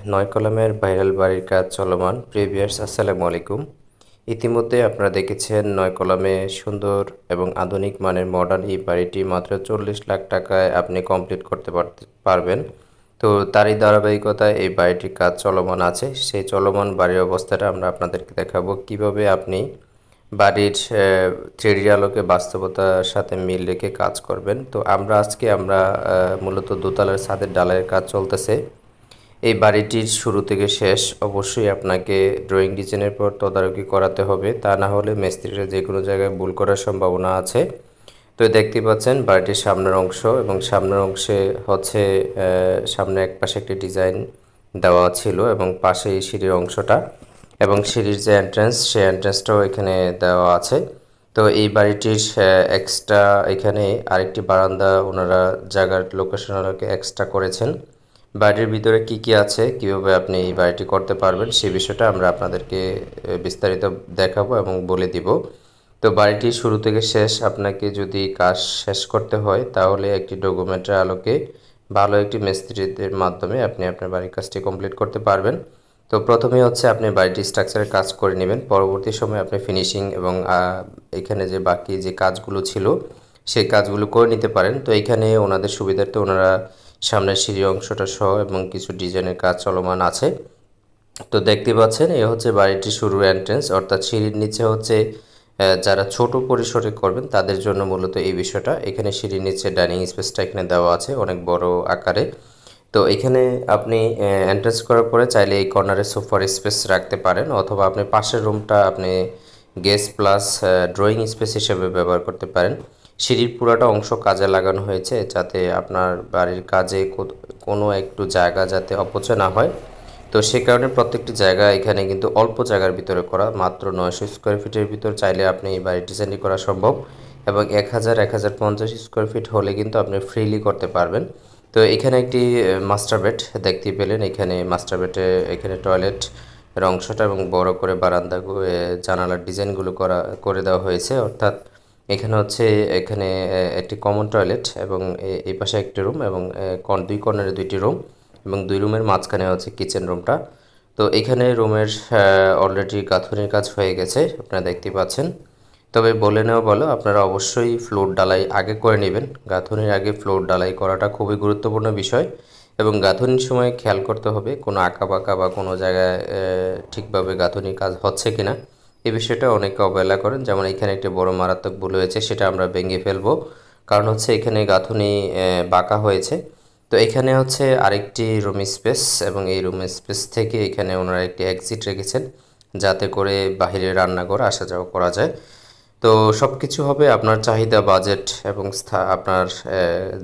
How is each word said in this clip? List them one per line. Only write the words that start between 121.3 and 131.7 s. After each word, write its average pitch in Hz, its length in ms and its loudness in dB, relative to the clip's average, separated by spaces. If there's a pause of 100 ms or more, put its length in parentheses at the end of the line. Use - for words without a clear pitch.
জায়গা 101 400 4
এখানে 98 340 0
কিন্তু 95 280 -2
অল্প 113 300 2
জায়গার 95 280 2
ভিতরে 90 300 -4
করা, 95 280 0
মাত্র 95 420 -2
নয়শো 90 340 -2
স্কয়ার 104 320 -2
ফিটের 104 280 -4
ভিতর 107 260 -4
চাইলে 95 340 0
আপনি 92 240 -2
এই 92 100 -4
বাড়ির 90 260 -4
ডিজাইনটি 98 300 -6
করা 95 220 -2
সম্ভব 98 440 0 (440)
এবং 101 280 2
এক 101 180 2
হাজার, 113 260 2
এক 101 140 2
হাজার 104 260 0
পঞ্চাশ 110 360 -2
স্কয়ার 113 320 -4
feet 110 220 -6
হলে 101 260 0
কিন্তু 107 240 -2
আপনি 98 220 0
freely 107 400 -2
করতে 101 260 -2
পারবেন। 90 380 0 (480)